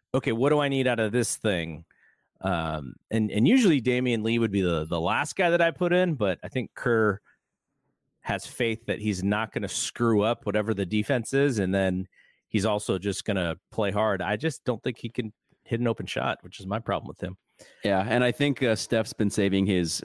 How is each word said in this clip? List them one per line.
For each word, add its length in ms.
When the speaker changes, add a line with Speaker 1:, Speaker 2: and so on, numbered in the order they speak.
Speaker 1:
"Okay, 200
what 180
do 100
I 80
need 180
out 140
of 120
this 240
thing?" 500
Um, 520
and, 200
and 180
usually 320
Damian 420
Lee 160
would 140
be 80
the, 240
the 160
last 340
guy 140
that 140
I 80
put 240
in, 200
but 300
I 40
think 260
Kerr 460
has 260
faith 380
that 140
he's 260
not 280
gonna 160
screw 520
up 240
whatever 300
the 100
defense 480
is, 260
and 160
then 320
he's 180
also 320
just 260
gonna 320
play 180
hard. 300
I 160
just 280
don't 180
think 160
he 100
can 240
hit 160
an 60
open 180
shot, 380
which 180
is 60
my 120
problem 300
with 140
him. 160
Speaker 2:
Yeah, 260
and 140
I 80
think, 320
uh, 140
Steph's 360
been 180
saving 360
his 380